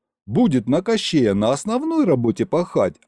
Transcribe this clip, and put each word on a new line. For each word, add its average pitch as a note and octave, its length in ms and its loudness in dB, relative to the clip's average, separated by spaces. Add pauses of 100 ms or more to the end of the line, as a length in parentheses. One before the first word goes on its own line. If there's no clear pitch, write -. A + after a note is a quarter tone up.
(240)
Будет B2+ 440 0
на D#3 140 0
Кощея D3+ 520 0
на G#2+ 160 0
основной C#4 540 -2
работе A#2 420 0
пахать, C#3+ 480 -2 (140)